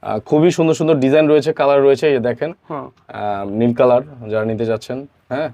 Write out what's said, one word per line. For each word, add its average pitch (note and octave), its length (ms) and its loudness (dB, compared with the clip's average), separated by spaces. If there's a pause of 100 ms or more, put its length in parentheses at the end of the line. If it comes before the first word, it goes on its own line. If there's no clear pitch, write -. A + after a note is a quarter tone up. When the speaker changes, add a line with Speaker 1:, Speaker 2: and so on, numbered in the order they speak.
Speaker 1:
আহ, G#2+ 160 -6
খুবই D3+ 320 2
সুন্দর D#3+ 240 0
সুন্দর D#3+ 200 0
ডিজাইন C#3+ 340 2
রয়েছে, D3+ 240 2
কালার C#3+ 300 2
রয়েছে। C#3 240 2
এই D3 60 2
যে B2+ 80 0
দেখেন, C3+ 320 -4 (180)
Speaker 2:
হুম। D#3 60 -8
Speaker 1:
আহ, G#2 760 -10
নীল A#2 240 0
কালার B2+ 280 4 (260)
যারা A2 160 -2
নিতে A2 220 -4
চাচ্ছেন, B2 400 -6 (220)
হ্যাঁ? C#3+ 260 -6